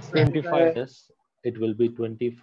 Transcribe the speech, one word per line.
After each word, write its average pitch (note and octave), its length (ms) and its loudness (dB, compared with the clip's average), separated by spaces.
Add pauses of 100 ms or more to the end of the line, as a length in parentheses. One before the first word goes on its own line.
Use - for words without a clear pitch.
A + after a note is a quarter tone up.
(120)
ट्वेंटी D#3 300 2
फ़ाइव, E3 340 2
yes, C3 240 -8 (460)
it A2+ 180 -4
will A2 180 0
be A#2 160 4
twenty A#2 320 -4 (140)